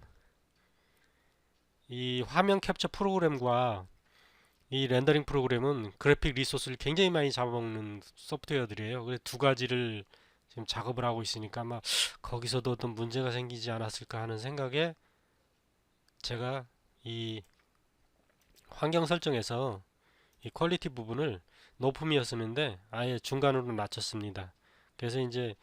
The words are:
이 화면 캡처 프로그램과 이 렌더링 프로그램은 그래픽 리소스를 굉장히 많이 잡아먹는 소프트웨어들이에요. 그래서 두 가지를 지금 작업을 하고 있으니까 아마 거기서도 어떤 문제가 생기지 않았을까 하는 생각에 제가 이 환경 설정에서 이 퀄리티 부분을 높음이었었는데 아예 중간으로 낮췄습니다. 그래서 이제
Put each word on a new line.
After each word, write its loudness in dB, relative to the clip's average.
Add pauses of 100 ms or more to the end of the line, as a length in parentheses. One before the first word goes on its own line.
(1900)
이 -2
화면 4
캡처 -2
프로그램과 2 (840)
이 0
렌더링 6
프로그램은 2
그래픽 4
리소스를 -2
굉장히 4
많이 4
잡아먹는 -2 (120)
소프트웨어들이에요. -4
그래서 -4
두 -8
가지를 2 (440)
지금 -10
작업을 -4
하고 0
있으니까 -6
아마 -6 (400)
거기서도 -2
어떤 -2
문제가 -2
생기지 -4
않았을까 -6
하는 -4
생각에 -2 (1300)
제가 -4 (360)
이 -6 (1300)
환경 2
설정에서 0 (600)
이 -8
퀄리티 0
부분을 -4 (360)
높음이었었는데 0 (120)
아예 -2
중간으로 2
낮췄습니다. -6 (420)
그래서 -2
이제 -2